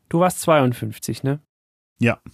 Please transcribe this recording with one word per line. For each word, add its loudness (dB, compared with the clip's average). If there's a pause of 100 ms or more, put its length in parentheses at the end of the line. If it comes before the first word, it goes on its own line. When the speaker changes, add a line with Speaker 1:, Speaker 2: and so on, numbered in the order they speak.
Speaker 1:
du 0
warst 0
zweiundfünfzig, 0
ne? -2 (580)
Speaker 2:
Ja. 0 (140)